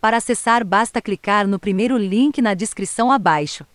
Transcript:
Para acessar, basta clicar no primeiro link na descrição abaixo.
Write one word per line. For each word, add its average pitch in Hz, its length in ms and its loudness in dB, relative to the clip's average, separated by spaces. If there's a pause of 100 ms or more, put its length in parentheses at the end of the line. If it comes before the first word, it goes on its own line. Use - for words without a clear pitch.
Para 220 160 2
acessar, 233 480 0
basta 214 340 0
clicar 202 460 -2
no 196 120 0
primeiro 208 380 0
link 233 460 0
na 214 100 2
descrição 208 580 -4
abaixo. 160 540 0 (100)